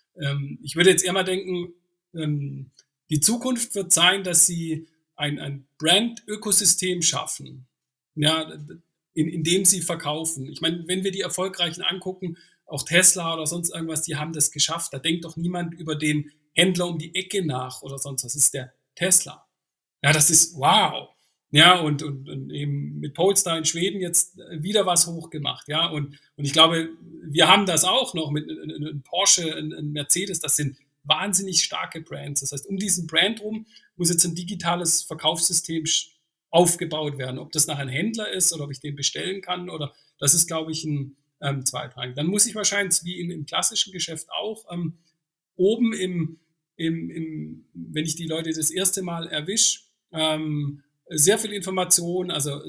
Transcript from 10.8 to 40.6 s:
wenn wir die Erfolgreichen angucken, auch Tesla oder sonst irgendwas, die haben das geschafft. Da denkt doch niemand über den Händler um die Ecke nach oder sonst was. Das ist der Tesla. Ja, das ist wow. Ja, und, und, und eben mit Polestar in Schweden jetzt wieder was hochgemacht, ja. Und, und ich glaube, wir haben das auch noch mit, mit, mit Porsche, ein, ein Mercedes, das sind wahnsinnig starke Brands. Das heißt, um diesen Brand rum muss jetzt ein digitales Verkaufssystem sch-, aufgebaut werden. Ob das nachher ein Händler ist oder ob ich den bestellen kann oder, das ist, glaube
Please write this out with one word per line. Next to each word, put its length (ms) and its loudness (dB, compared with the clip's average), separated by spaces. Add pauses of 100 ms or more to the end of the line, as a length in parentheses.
wenn 180 -2
wir 60 0
die 100 -6
Erfolgreichen 640 -4
angucken, 560 -6 (260)
auch 180 -6
Tesla 520 4
oder 120 -4
sonst 280 -2
irgendwas, 300 -4
die 120 -4
haben 160 -4
das 180 2
geschafft. 440 -4
Da 40 -6
denkt 280 -2
doch 100 -12
niemand 380 -4
über 220 -6
den 340 -2 (220)
Händler 360 2
um 100 -4
die 160 -10
Ecke 320 -2
nach 360 -6
oder 140 -12
sonst 280 -4
was. 80 -8
Das 100 0
ist 120 4
der 180 -8 (240)
Tesla. 500 2 (560)
Ja, 100 6
das 180 6
ist 260 6
wow. 520 2 (440)
Ja, 260 10
und, 240 0
und, 260 -8
und 220 -10
eben 480 -4
mit 160 -8
Polestar 420 4
in 80 -2
Schweden 360 -2
jetzt 360 2 (220)
wieder 260 2
was 220 4
hochgemacht, 640 -8
ja. 200 -2
Und, 300 -6 (180)
und 80 -6
ich 80 -2
glaube, 380 6 (320)
wir 240 4
haben 200 8
das 180 4
auch 300 0
noch 180 -2
mit, 160 -4
mit, 320 -10
mit 240 -8
Porsche, 520 2
ein, 160 -6
ein 200 -8
Mercedes, 480 -2
das 160 0
sind 200 0 (280)
wahnsinnig 580 0
starke 380 -6
Brands. 400 -6
Das 100 -4
heißt, 160 -8
um 100 -4
diesen 300 2
Brand 340 0
rum 260 -8 (300)
muss 140 2
jetzt 140 4
ein 100 -4
digitales 680 0
Verkaufssystem 800 -2
sch-, 240 -2 (420)
aufgebaut 680 2
werden. 220 -6
Ob 140 -14
das 160 2
nachher 140 -4
ein 60 -6
Händler 420 -4
ist 220 2
oder 120 -4
ob 80 -8
ich 80 -12
den 160 -8
bestellen 440 -4
kann 300 -8
oder, 240 -8 (240)
das 160 4
ist, 140 2
glaube 240 -4